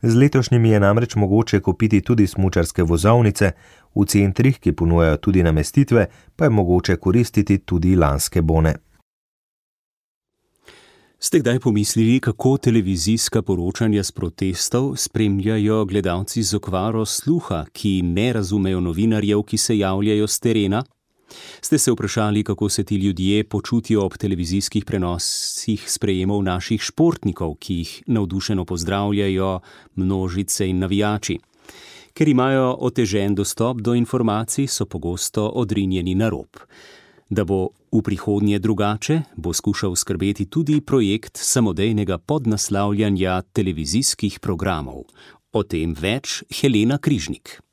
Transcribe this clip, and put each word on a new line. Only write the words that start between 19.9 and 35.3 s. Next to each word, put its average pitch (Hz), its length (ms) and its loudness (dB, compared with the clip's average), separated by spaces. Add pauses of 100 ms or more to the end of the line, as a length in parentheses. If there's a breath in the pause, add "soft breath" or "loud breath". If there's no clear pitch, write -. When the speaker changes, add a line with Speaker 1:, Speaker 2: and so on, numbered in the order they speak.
Speaker 2:
s - 120 -4
terena? 110 440 0 (760 loud breath)
Ste - 160 0
se - 140 2
vprašali, 107 520 0
kako 104 260 -2
se 104 140 -2
ti 107 120 -2
ljudje 98 480 0
počutijo 107 640 0
ob - 120 -6
televizijskih 95 680 -4
prenosih - 1040 -4
sprejemov 98 520 -2
naših 95 380 -2
športnikov, 98 760 -2
ki - 160 -6
jih - 320 -8
navdušeno 98 580 -2
pozdravljajo 95 920 -2 (360 loud breath)
množice 92 760 -2
in 92 100 0
navijači? 101 600 -2 (720 loud breath)
Ker 156 140 0
imajo 127 520 2
otežen 104 560 0
dostop 113 460 -2
do 120 120 0
informacij, 120 720 0
so - 180 -4
pogosto 90 640 -4